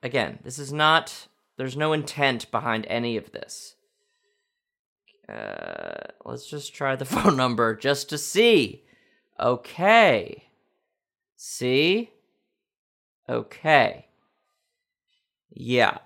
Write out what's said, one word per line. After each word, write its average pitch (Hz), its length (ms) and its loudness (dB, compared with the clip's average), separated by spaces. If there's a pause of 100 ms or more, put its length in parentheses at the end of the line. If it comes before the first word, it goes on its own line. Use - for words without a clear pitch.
again, 120 400 -4
this 131 160 -14
is 139 120 -10
not, 156 560 0 (300)
there's 131 180 -6
no 151 180 0
intent 143 580 -2
behind 110 360 -4
any 117 300 -2
of 98 140 -8
this. - 440 -16 (1500)
Uh, 50 800 -12 (180)
let's 123 220 -12
just 147 260 -12
try 135 220 -2
the 131 100 -6
<laughs> - 0 -
phone 151 300 2
number 117 400 2
just 139 340 -2
to 151 80 -6
see. 185 680 4 (560)
Okay. 165 1040 2 (920)
See? 160 760 0 (1160)
Okay. 123 800 0 (1400)
Yeah. 120 560 0